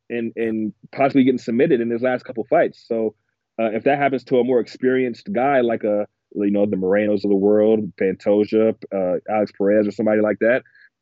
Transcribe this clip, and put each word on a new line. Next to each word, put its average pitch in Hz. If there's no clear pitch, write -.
in, 117
in 110
possibly 135
getting 127
submitted 123
in 117
his 117
last 127
couple 113
fights. 151
So, 110
uh, 113
if 110
that 139
happens 135
to 127
a 120
more 123
experienced 127
guy, 123
like 113
a, 104
you 101
know, 101
the 104
Morenos 101
of 101
the 101
world, 107
Pantoja, 104
uh, 90
Alex 104
Perez 104
or 101
somebody 107
like 107
that, 117